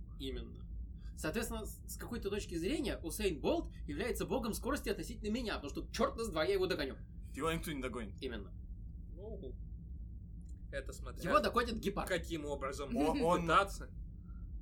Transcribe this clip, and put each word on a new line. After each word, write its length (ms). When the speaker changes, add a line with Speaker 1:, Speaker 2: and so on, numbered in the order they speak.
Speaker 1:
Именно. 460
Соответственно, 500
с, 120
с 20
какой-то 340
точки 260
зрения 460
Усейн 380
Болт 300
является 400
богом 280
скорости 340
относительно 420
меня, 280
потому 120
что 220
чёрт 240
нас 140
два, 140
я 100
его 120
догоню. 300
Speaker 2:
Его 180
никто 180
не 120
догонит. 400
Speaker 1:
Именно. 280
Speaker 3:
Ну, 400
это 220
смотря 340
Speaker 1:
Его 100
догонит 400
гепард. 300
Speaker 3:
каким 380
образом 500
Speaker 2:
О, 140
он 320
Speaker 3:
пытаться. 480